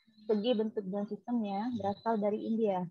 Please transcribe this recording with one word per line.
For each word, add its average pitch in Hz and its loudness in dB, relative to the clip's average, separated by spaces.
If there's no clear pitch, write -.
segi 214 2
bentuk 220 0
dan 202 -2
sistemnya 214 -4
berasal 202 0
dari 208 0
India. 214 2